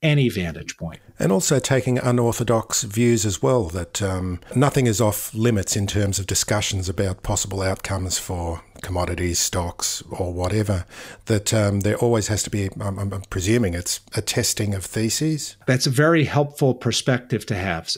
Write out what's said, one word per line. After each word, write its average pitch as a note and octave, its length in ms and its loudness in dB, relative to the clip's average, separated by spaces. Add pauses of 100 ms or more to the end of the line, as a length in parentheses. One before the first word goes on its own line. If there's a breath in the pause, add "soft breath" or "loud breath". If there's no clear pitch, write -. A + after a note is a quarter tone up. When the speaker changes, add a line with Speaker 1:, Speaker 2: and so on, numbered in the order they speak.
Speaker 1:
any D3 280 4
vantage E2+ 480 -6
point. E2 220 -10 (180)
Speaker 2:
And E3 140 2
also E3+ 280 2
taking B2+ 380 2
unorthodox A#2 880 0
views A2+ 420 2
as G2 160 -2
well, B2+ 280 4
that, F2 320 -6
um, F#2 400 -2 (140)
nothing C3+ 300 4
is A2 160 2
off - 320 0
limits A2 420 0
in G2+ 120 0
terms G2+ 320 0
of F#2+ 80 -6
discussions G2 640 -2
about F#2+ 340 -2
possible G2 380 -2
outcomes F#2 580 -2
for E2+ 420 -6 (200)
commodities, F2 580 -2
stocks, - 720 -4
or F2 220 -4
whatever, F#2 520 0 (400 loud breath)
that, G#2+ 280 0
um, G2+ 260 4
there G#2 160 2
always A#2 320 2
has G#2 160 0
to - 60 -8
be, G2+ 200 -2 (100)
I'm, G2 200 -4
I'm, G2+ 140 -4
I'm F#2+ 160 -8
presuming G2+ 440 2
it's - 280 -6 (140)
a A2 60 -2
testing G#2 540 -2
of F#2 100 -6
theses. C#3+ 720 -2 (100)
Speaker 1:
That's B2+ 220 2
a - 20 2
very D3+ 360 4
helpful C#3+ 500 2
perspective B2 720 -2
to G#2+ 80 -2
have. F#2+ 420 -4